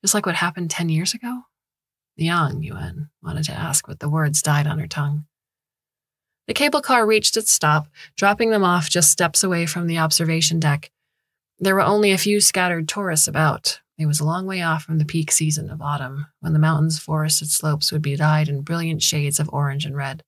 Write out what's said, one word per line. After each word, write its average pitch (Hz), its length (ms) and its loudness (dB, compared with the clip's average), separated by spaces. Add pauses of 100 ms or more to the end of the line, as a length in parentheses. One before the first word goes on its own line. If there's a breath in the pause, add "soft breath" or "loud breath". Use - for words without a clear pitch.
Just 196 120 0
like 208 120 0
what 170 100 -2
happened 175 340 -4
ten 170 200 -2
years 160 220 0
ago? 247 360 -10 (720)
Liang 165 440 0
Yuan - 480 -10 (120)
wanted 156 220 -4
to - 80 -6
ask, - 340 -4
but 147 140 -14
the 147 80 -4
words 151 340 0
died 147 240 2
on 156 120 -2
her 156 100 -6
tongue. 147 380 -4 (1200)
The 226 60 -4
cable 294 280 2
car 240 240 4
reached 214 300 2
its 214 160 0
stop, 151 360 2 (280 loud breath)
dropping 208 340 2
them 208 140 4
off 175 260 2
just 175 200 4
steps 170 340 2
away 170 220 0
from 170 200 -4
the 165 120 0
observation 160 600 2
deck. 147 320 0 (680)
There 190 160 2
were 196 80 4
only 208 280 4
a 190 80 2
few 208 220 2
scattered 175 480 0
tourists 180 400 -2
about. - 520 0 (180)
It 156 80 0
was 147 140 2
a 151 40 -2
long 180 220 -2
way 190 160 -2
off 160 220 -2
from 160 140 -2
the 151 60 4
peak 156 260 -2
season 151 400 0
of - 120 -10
autumn, 143 440 -6 (140)
when 160 120 -4
the 156 60 4
mountain's 156 400 2
forested 151 520 -2
slopes 147 420 -2
would 156 100 -2
be 139 140 -2
dyed 151 320 2
in 143 140 -4
brilliant 165 400 -4
shades 143 360 0
of 151 140 -2
orange 143 320 -2
and 139 120 -8
red. 139 320 -8